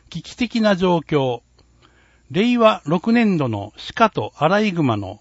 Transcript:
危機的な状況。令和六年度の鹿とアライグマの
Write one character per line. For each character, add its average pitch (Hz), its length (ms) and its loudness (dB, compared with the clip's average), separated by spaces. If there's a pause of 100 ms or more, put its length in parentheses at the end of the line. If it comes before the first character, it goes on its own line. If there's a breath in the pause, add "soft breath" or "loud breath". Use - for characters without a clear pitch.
危 165 140 -10
機 - 120 -20
的 233 260 -2
な 208 160 2
状 175 220 2
況。 135 420 -2 (920 soft breath)
令 240 260 0
和 214 280 4
六 175 260 0
年 226 240 2
度 139 140 0
の 104 240 -6 (220)
鹿 220 140 4
と 110 280 -8
ア 147 100 0
ラ 202 140 2
イ 214 100 0
グ 170 100 -2
マ 120 140 2
の 101 260 -10